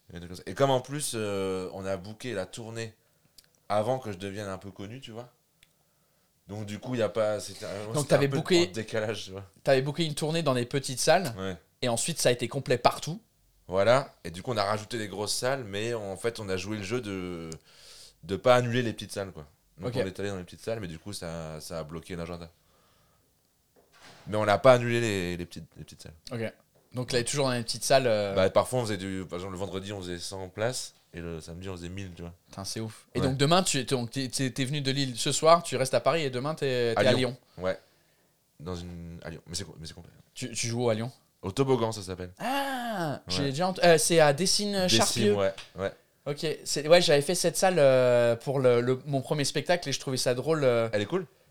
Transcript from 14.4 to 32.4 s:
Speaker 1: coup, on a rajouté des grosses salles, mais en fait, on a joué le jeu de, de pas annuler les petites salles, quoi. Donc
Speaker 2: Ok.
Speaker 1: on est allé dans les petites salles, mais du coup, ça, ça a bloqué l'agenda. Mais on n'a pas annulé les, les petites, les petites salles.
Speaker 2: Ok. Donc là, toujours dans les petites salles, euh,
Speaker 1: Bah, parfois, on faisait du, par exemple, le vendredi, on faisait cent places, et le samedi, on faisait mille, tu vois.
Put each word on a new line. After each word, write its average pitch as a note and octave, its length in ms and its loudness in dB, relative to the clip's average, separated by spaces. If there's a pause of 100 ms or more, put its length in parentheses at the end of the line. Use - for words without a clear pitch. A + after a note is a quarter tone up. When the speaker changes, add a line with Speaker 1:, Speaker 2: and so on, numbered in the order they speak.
Speaker 1:
coup, B2+ 100 -4
on A2 40 -4
a G#2 60 2
rajouté G#2 360 -4
des G#2+ 100 -6
grosses F#2+ 260 -4
salles, C3 300 -2
mais G#2 280 -6
en G2+ 240 -8
fait, A2+ 220 -4
on G#2 100 -8
a F#2+ 80 -2
joué G2 200 -6
le G2+ 80 -6
jeu A#2+ 160 -4
de, F2+ 500 -8 (720)
de D#3+ 140 -4
pas B2+ 180 6
annuler A#2+ 280 2
les A2+ 100 -2
petites - 200 -12
salles, G2 200 -8
quoi. D2+ 120 -16 (340)
Donc F#2+ 180 -8
Speaker 2:
Ok. B2+ 60 0
Speaker 1:
on F#2+ 40 -2
est F#2 140 -8
allé G2+ 80 -4
dans G2 80 -6
les F2+ 80 -10
petites E2+ 180 -20
salles, A2+ 160 -6
mais G2 80 -10
du E2 140 -12
coup, G#2 120 -14
ça, D#2+ 480 -10
ça E2 200 -10
a - 20 -6
bloqué E2 320 -12
l'agenda. E2+ 340 -10 (1800)
Mais G#2 80 -4
on G#2+ 80 2
n'a G2+ 140 4
pas C3 160 10
annulé A#2+ 260 2
les, F#2+ 360 0
les E2+ 100 -8
petites, - 200 -14 (100)
les - 80 -14
petites - 180 -20
salles. D#2+ 120 -18 (180)
Speaker 2:
Ok. A2+ 200 -6 (420)
Donc B2 180 -6
là, E3 120 2
toujours C#3+ 220 0
dans B2+ 60 2
les A#2+ 100 0
petites A2+ 220 -6
salles, C3+ 220 6
euh, G#2 280 2
Speaker 1:
Bah, F#2+ 160 4
parfois, G#2+ 300 2
on - 40 2
faisait G#2 120 -2
du, F#2+ 320 -6
par E2+ 100 -8
exemple, F#2+ 140 -10
le F2+ 60 -8
vendredi, F#2+ 340 -6
on G2 80 -8
faisait F2+ 180 -8
cent F#2+ 300 -10
places, A2+ 460 -4 (180)
et E2+ 80 -12
le E2 220 -8
samedi, F2 260 -12
on F#2+ 80 -6
faisait F2 140 -10
mille, F#2+ 260 -10
tu F2 60 -14
vois. E2+ 100 -12 (160)